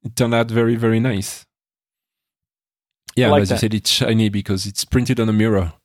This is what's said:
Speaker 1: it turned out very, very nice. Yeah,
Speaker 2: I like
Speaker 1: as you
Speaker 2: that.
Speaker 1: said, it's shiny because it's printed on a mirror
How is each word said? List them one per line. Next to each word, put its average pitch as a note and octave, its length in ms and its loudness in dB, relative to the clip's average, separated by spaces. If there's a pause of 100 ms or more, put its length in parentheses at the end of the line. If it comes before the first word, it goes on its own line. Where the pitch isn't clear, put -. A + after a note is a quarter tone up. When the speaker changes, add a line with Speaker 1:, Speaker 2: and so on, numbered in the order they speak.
Speaker 1:
it - 100 -12
turned A#2+ 180 0
out A#2 160 0
very, A#2 280 2
very A2+ 240 2
nice. G#2+ 440 -4 (1700)
Yeah, B2 120 2
Speaker 2:
I - 40 4
like D3 120 4
Speaker 1:
as F#2+ 60 -2
you - 60 0
Speaker 2:
that. - 40 -2
Speaker 1:
said, A2 140 0
it's G#2+ 160 -2
shiny A2+ 400 2
because G2 360 -4
it's G2+ 200 -8
printed B2 340 0
on A2 100 0
a G#2+ 40 0
mirror G#2+ 400 0 (120)